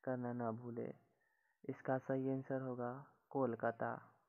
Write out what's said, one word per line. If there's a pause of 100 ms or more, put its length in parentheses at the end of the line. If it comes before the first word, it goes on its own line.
करना
ना
भूलें। (680)
इसका
सही
answer
होगा (380)
कोलकाता। (380)